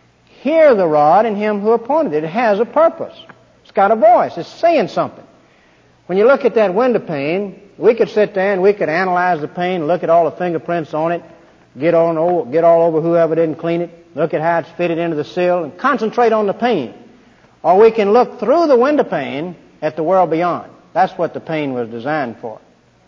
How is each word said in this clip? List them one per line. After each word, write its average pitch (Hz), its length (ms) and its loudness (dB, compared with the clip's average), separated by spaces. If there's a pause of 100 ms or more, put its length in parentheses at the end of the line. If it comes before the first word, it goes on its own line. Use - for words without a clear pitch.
(420)
Hear 302 320 4
the 190 120 2
rod 156 400 4
and 214 100 -4
him 208 240 -2
who 214 120 0
appointed 233 420 -2
it. 151 100 -2
It 160 60 -6
has 208 300 0
a 240 40 0
purpose. 285 540 -2 (440)
It's - 100 -20
got 202 180 2
a 226 60 2
voice. 254 420 2
It's 160 100 -10
saying 311 400 0
something. 147 360 -6 (840)
When 180 120 -2
you 208 80 4
look 269 180 4
at 233 100 0
that 208 200 2
window 233 240 0
pane, 165 640 -6 (180)
we 180 160 4
could 233 160 0
sit 208 240 0
there 190 180 0
and 185 80 -2
we 196 120 4
could 190 160 -2
analyze 180 520 0
the 147 80 -8
pane, 180 380 -4
look 160 160 -2
at 160 80 -2
all 170 200 4
the 123 60 -16
fingerprints 170 580 -6
on 160 180 -2
it, 170 100 -6 (560)
get 160 160 0
on 165 240 2
o-, 170 260 0
get 147 200 -2
all 165 180 6
over 160 180 0
whoever 165 340 0
didn't 160 220 -2
clean 170 240 -4
it, 175 100 -8 (240)
look 156 200 -4
at 151 80 -2
how 170 160 0
it's 143 120 -8
fitted 170 280 -4
into 170 180 -4
the 147 80 -4
sill, 180 400 -2
and 135 140 -14
concentrate 233 540 0
on 220 140 0
the 190 60 -2
pane. 175 400 -2 (720)
Or 175 160 4
we 226 140 6
can 208 200 0
look 233 280 0
through 302 260 2
the 285 100 4
window 277 280 2
pane 147 520 -8 (240)
at 151 140 -4
the 165 80 -6
world 180 280 2
beyond. 160 420 -4 (200)
That's 185 240 -2
what 160 160 -4
the 131 80 -10
pane 151 320 -6
was 123 160 -6
designed 120 500 -8
for. 110 220 -14 (480)